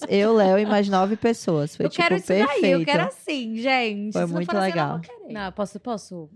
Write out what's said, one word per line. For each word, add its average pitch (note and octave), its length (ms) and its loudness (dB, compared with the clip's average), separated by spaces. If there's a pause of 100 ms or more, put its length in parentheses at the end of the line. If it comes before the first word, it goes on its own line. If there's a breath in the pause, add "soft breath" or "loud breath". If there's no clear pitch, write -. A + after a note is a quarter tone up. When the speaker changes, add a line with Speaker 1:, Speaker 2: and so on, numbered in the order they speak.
Speaker 1:
<laughs> - 40 -6
Speaker 2:
Eu, G3+ 240 4
Léo F#3+ 240 6
e G#3+ 80 2
mais G#3 240 2
nove G3 260 2
pessoas. F3 600 -2
Foi, - 100 -2
Speaker 1:
Eu E3 60 2
Speaker 2:
tipo, F4 100 -4
Speaker 1:
quero E4+ 140 2
isso - 120 -4
daí, F#3+ 120 2
eu A#4 80 4
Speaker 2:
perfeito. F#3+ 380 2
Speaker 1:
quero D4 180 2
assim, C4 540 -6
gente. A3+ 560 -2
Speaker 2:
Foi F3+ 100 0
Speaker 1:
Se F3 60 -4
não E3+ 40 -6
Speaker 2:
muito F3 160 -4
Speaker 1:
for G3+ 80 -2
assim, F#3+ 140 0
eu F3 60 -4
não D#3 60 2
Speaker 2:
legal. C#3+ 100 -2
Speaker 1:
vou E3 260 -12
querer. F4+ 140 -18
Speaker 3:
Não, G3 180 -8
posso, G3+ 280 -8
posso F3+ 560 -12